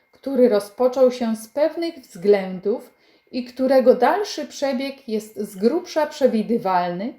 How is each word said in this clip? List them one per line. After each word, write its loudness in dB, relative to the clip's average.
który 2
rozpoczął 2
się -4
z -18
pewnych -2
względów -2
i -6
którego 4
dalszy 0
przebieg -6
jest -6
z -10
grubsza 0
przewidywalny, -2